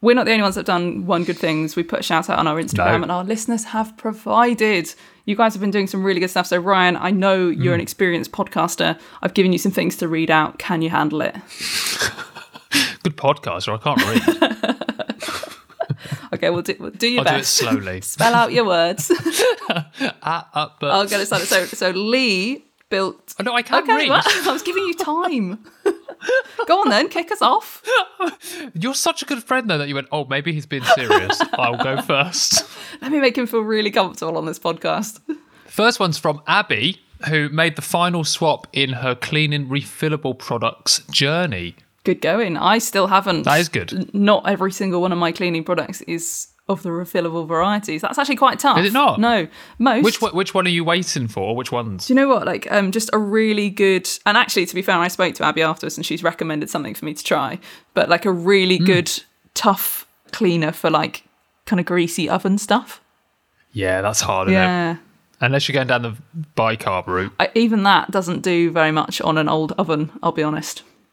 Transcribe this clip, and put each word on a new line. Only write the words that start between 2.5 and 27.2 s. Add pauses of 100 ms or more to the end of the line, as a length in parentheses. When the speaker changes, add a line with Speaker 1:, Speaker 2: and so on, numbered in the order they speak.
Speaker 1:
Instagram,
Speaker 2:
No.
Speaker 1:
and
our
listeners
have
provided. (300)
You
guys
have
been
doing
some
really
good
stuff.
So
Ryan,
I
know
you're
Speaker 2:
Mm.
Speaker 1:
an
experienced
podcaster. (260)
I've
given
you
some
things
to
read
out.
Can
you
handle
it?
<laughs> (1700)
Speaker 2:
podcaster.
I
can't
read. (260)
Speaker 1:
<laughs> (1500)
Okay,
well,
do, (160)
do
your
Speaker 2:
I'll
do
it
Speaker 1:
best.
Speaker 2:
slowly.
Speaker 1:
<laughs>
Spell
out
your
words.
Speaker 2:
<laughs> (500)
Uh, (120)
uh, (120)
but
Speaker 1:
I'll
get
it
started.
So,
so
Lee (240)
built
Speaker 2:
Oh,
no,
I
can't
Speaker 1:
Okay,
Speaker 2:
read.
Speaker 1:
well,
<laughs>
I
was
giving
you
time. (260)
<laughs>
Go
on
then,
kick